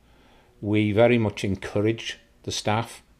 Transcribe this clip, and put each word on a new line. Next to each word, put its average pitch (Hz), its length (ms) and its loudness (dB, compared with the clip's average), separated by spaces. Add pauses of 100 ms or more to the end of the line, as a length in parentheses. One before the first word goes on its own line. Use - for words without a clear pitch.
(600)
We 107 320 2
very 120 260 6
much 110 260 -2
encourage 107 760 -4 (240)
the 104 80 -10
staff - 520 -4 (160)